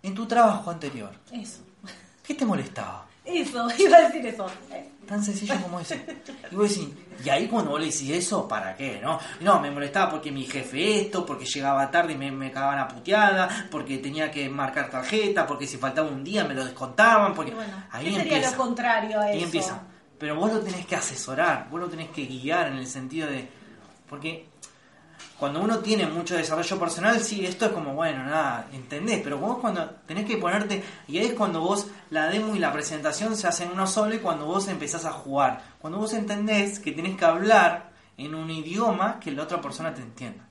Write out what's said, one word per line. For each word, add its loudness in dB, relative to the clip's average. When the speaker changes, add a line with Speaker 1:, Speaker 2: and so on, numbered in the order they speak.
Speaker 1:
"En -6
tu -6
trabajo 6
anterior, -8
Speaker 2:
Eso. -12
Speaker 1:
¿qué -8
te -2
molestaba?". -4
Speaker 2:
Eso, -2
<laughs> -6
iba 12
a 12
decir 2
eso. -6
Speaker 1:
Tan -2
sencillo -2
como -4
eso. -6
Y -12
vos 4
decís, 0
y -2
ahí 4
cuando 2
vos 0
le 0
decís -2
eso, 0
¿para -4
qué? -8
¿No? -2
No, 8
me -4
molestaba 0
porque -6
mi -6
jefe 0
esto, -2
porque -8
llegaba 2
tarde 4
y -4
me, -4
me -6
cagaban 0
a 0
puteada, 2
porque -6
tenía -4
que -4
marcar -4
tarjeta, 2
porque -4
si -8
faltaba 0
un -6
día 0
me -2
lo -2
descontaban, 4
porque -4
Speaker 2:
Y -10
bueno, -8
Speaker 1:
ahí -6
Speaker 2:
¿qué -2
sería 0
Speaker 1:
empieza. 2
Speaker 2:
lo 0
contrario 0
a 2
Speaker 1:
Ahí 0
Speaker 2:
eso? -2
Speaker 1:
empieza. -4
Pero -4
vos 2
lo 0
tenés -6
que -2
asesorar, -2
vos -6
lo -4
tenés -8
que -6
guiar -2
en -6
el -8
sentido -8
de, -6
porque -10
cuando -2
uno 2
tiene 0
mucho -4
desarrollo -2
personal, 2
sí, -4
esto -2
es 2
como, -4
bueno, -2
nada, -2
entendés, -4
pero -4
vos -2
cuando -2
tenés -4
que -2
ponerte, 0
y -2
ahí 4
es 0
cuando 0
vos, 0
la 2
demo 0
y 0
la 2
presentación -2
se 0
hacen -2
uno 0
solo 2
y -4
cuando -2
vos 0
empezás -6
a -2
jugar, 0
cuando -6
vos -2
entendés 0
que -6
tenés -4
que 0
hablar 6
en -10
un -6
idioma 0
que -8
la -4
otra -4
persona -6
te -12
entienda. -14